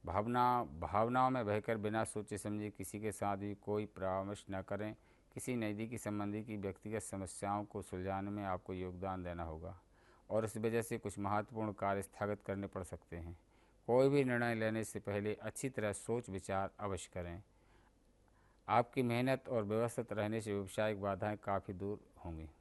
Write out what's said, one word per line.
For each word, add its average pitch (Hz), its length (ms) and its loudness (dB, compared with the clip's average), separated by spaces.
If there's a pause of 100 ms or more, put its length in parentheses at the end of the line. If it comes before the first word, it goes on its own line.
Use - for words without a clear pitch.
भावना, 120 580 4
भावनाओं 107 640 4
में 127 160 2
बहकर 107 320 2
बिना 107 260 2
सोचे 104 340 -4
समझे 104 320 -2
किसी 101 300 -8
के 107 120 -2
साथ 101 260 0
भी 101 180 -4
कोई 104 300 -2
परामर्श 95 640 -2
न 95 100 -2
करें। 104 340 -4 (380)
किसी 123 220 -4
नज़दीकी 110 420 -2
संबंधी 104 460 -2
की 110 140 -6
व्यक्तिगत 101 440 -4
समस्याओं 101 640 -2
को 101 160 -6
सुलझाने 95 500 -2
में 104 120 -4
आपको 92 300 -2
योगदान 92 500 -4
देना 87 200 -4
होगा 82 380 -8 (480)
और 110 160 4
इस 110 120 -4
वजह 113 240 2
से 113 160 -4
कुछ 104 220 -4
महत्वपूर्ण 107 520 0
कार्य 101 300 2
स्थगित 101 400 -2
करने 98 260 -2
पड़ 92 160 -6
सकते 90 340 -10
हैं। 85 220 -10 (480)
कोई 131 220 8
भी 143 140 6
निर्णय 120 320 4
लेने 110 280 2
से 104 160 -6
पहले 104 340 0
अच्छी 110 360 -4
तरह 104 240 0
सोच 117 360 -2
विचार 95 500 0
अवश्य 98 340 -2
करें। 87 300 -6 (1300)
आपकी 123 320 4
मेहनत 123 480 2
और 117 140 2
व्यवस्थित 110 500 0
रहने 107 280 0
से 107 120 -2
व्यावसायिक 101 480 0
बाधाएं 101 360 0
काफ़ी 98 360 -2
दूर 98 260 -4 (260)
होंगी। 80 240 -8 (120)